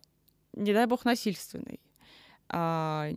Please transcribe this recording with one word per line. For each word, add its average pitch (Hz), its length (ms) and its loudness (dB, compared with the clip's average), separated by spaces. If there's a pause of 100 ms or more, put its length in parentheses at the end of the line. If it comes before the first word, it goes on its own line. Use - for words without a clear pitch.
(540)
не 208 180 0
дай 226 140 6
бог, 240 180 0
насильственный, - 760 -2 (720)
а, 160 680 -2